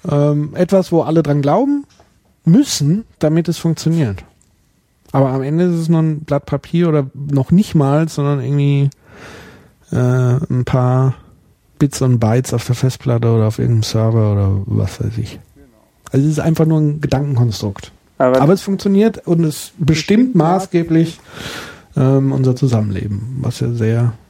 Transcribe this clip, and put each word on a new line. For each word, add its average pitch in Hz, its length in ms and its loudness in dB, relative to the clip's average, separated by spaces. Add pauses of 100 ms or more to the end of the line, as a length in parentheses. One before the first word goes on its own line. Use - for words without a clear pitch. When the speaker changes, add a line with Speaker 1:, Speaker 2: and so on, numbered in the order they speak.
Speaker 1:
ähm, 147 460 0
etwas, 180 360 0
wo 165 120 2
alle 160 180 2
dran 147 200 0
glauben 269 440 0 (600)
müssen, 180 580 2 (160)
damit 160 300 0
es 165 100 -2
funktioniert. 160 640 -2 (880)
Aber 135 180 2
am 135 140 -4
Ende 160 220 0
ist 175 100 0
es 165 140 -4
nur 165 120 4
ein 156 200 -2
Blatt 143 260 -4
Papier 170 420 -2
oder 147 240 0
noch 139 380 -2
nicht 185 240 2
mal, 147 340 2
sondern 143 340 -2
irgendwie, 143 460 0 (1000)
äh, - 60 -4
ein 127 680 0
paar 127 500 0 (640)
Bits 143 220 0
und 127 180 2
Bytes 113 340 0
auf 120 120 -4
der 123 100 -2
Festplatte 120 560 -2
oder 113 160 2
auf 107 120 -4
irgendeinem 120 240 2
Server 110 480 0
oder 101 200 2 (140)
was 107 380 -4
weiß 110 140 -6
ich. - 220 -8 (720)
Also 135 140 2
es 156 80 0
ist 151 60 -2
einfach 160 260 0
nur 156 140 2
ein 151 220 0
Gedankenkonstrukt. 123 920 -2 (260)
Speaker 2:
Aber 131 240 4
Speaker 1:
Aber 156 120 4
es 190 80 0
funktioniert 196 680 0
und 170 160 2
es - 340 -4
bestimmt 202 580 2
maßgeblich, 165 840 0 (800)
ähm, 135 340 2
unser 127 240 0
Zusammenleben, 107 880 -2
was 123 180 -4
ja 123 120 -2
sehr 117 420 0 (160)